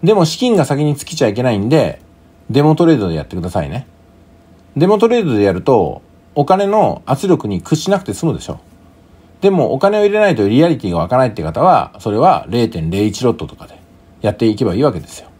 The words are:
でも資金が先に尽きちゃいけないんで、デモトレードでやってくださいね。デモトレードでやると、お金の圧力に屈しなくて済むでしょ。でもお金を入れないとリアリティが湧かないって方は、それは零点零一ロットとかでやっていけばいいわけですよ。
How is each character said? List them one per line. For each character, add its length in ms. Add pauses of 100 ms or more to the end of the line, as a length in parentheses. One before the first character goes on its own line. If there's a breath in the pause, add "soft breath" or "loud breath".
で 120
も 100
資 140
金 180
が 80
先 200
に 120
尽 120
き 80
ち 80
ゃ 40
い 60
け 80
な 100
い 60
ん 100
で、 320 (480)
デ 140
モ 120
ト 120
レ 80
ー 40
ド 100
で 60
や 100
っ 20
て 100
く 60
だ 80
さ 120
い 60
ね。 180 (880)
デ 100
モ 120
ト 100
レ 120
ー 40
ド 120
で 60
や 100
る 100
と、 400 (320)
お 100
金 220
の 400
圧 220
力 200
に 120
屈 220
し 80
な 80
く 60
て 100
済 120
む 80
で 60
し 80
ょ。 120 (800)
で 100
も 220
お 60
金 200
を 40
入 80
れ 100
な 80
い 80
と 120
リ 160
ア 40
リ 100
テ 100
ィ 20
が 80
湧 100
か 80
な 100
い 40
っ 20
て 100
方 180
は、 400
そ 100
れ 80
は 300
零 200
点 220
零 140
一 200
ロ 80
ッ 40
ト 100
と 100
か 100
で 120 (440)
や 100
っ 40
て 100
い 80
け 100
ば 100
い 40
い 40
わ 100
け 80
で 60
す 140
よ。 80 (120)